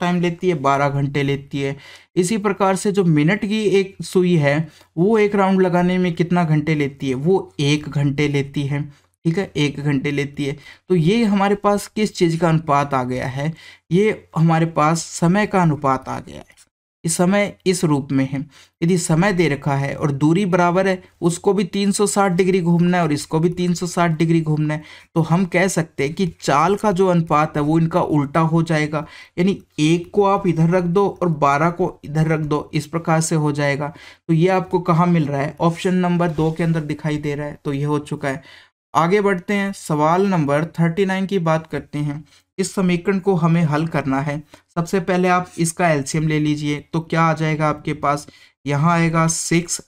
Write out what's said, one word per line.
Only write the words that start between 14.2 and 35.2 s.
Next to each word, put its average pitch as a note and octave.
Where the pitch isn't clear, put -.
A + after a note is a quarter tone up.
हमारे E3
पास D#3+
समय F#3+
का F#3
अनुपात C3+
आ B2
गया D2
है। -
इस E3+
समय G3
इस F#3
रूप C#3+
में C3+
है, C#3
यदि E3+
समय F3
दे F3
रखा C#3
है C#3
और D3
दूरी D#3
बराबर F3+
है, F#3
उसको E3+
भी G3+
तीन G3+
सौ G#3
साठ G3
डिग्री F#3
घूमना E3+
है F3
और D#3
इसको D3+
भी E3+
तीन F3+
सौ F3
साठ E3+
डिग्री E3
घूमना D3+
है, D3+
तो E3
हम E3
कह F3+
सकते E3
हैं D3
कि F#3+
चाल D#3+
का G#3
जो F#3+
अनुपात E3
है D3
वो D#3
इनका E3
उल्टा C#3+
हो E3
जाएगा, D3+
यानी G3
एक E3
को G3+
आप G3
इधर E3
रख F3+
दो G3
और F3+
बारह C#3+
को F3
इधर D#3
रख D#3
दो, D3
इस D3+
प्रकार E3
से E3
हो D3+
जाएगा। C#3+
तो E3
ये E3
आपको F#3
कहाँ F3
मिल E3+